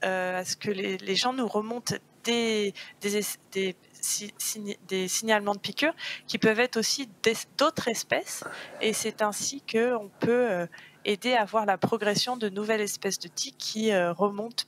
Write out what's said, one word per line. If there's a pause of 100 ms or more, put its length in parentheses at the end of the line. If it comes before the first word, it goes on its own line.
euh,
à
ce
que
les,
les
gens
nous
remontent (300)
des, (260)
des
es-, (140)
des (180)
si-,
signi-,
des
signalements
de
piqûres (320)
qui
peuvent
être
aussi (140)
des, (240)
d'autres
espèces. (380)
Et
c'est
ainsi
qu'on (100)
peut,
euh, (400)
aider
à
voir
la
progression
de
nouvelles
espèces
de
tiques
qui,
euh,
remontent